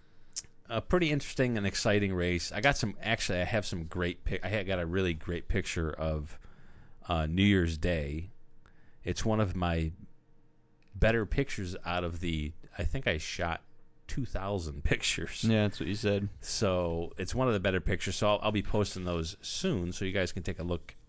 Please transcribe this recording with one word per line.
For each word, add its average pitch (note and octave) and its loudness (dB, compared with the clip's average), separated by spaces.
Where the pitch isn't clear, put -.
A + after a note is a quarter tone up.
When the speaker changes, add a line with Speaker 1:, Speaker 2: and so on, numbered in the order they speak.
Speaker 1:
a A#2 -2
pretty F3 4
interesting B2+ 2
and G2+ 0
exciting G2+ 2
race. F2 0
I G#2 -4
got C#3 4
some, G2+ -2
actually, G2+ 0
I F2 2
have G#2 0
some E2 -4
great F2 -4
pic-, F#2 -2
I F#2 -4
had G2 -2
got F#2 0
a E2+ -2
really F2+ 2
great E2 -4
picture E2+ 0
of, D2+ -2
uh, D#2+ 2
New F2 4
Year's F2 6
Day. D#2+ -2
It's - -2
one A2 2
of F#2 2
my E2+ 0
better A2 4
pictures F#2+ 0
out F2 0
of E2+ -2
the, D#2 0
I F2+ -2
think - 0
I E2+ 2
shot - -4
two C3+ -2
thousand F#2 -4
<laughs> - -
pictures. - 0
Speaker 2:
Yeah, A2 6
that's G#2 2
what - -2
you G2 0
said. G2+ 2
Speaker 1:
So F2 0
it's F#2 -2
one B2+ 2
of A#2+ 4
the G2 2
better F#2 2
pictures. F#2+ 0
So G#2+ 2
I'll, G#2 4
I'll G#2+ 2
be G2+ 2
posting F#2+ 0
those E2+ -2
soon, F#2 -2
so G2 -4
you F#2 -2
guys F#2+ 0
can F2+ -6
take F2 -4
a F2+ -4
look F2 -4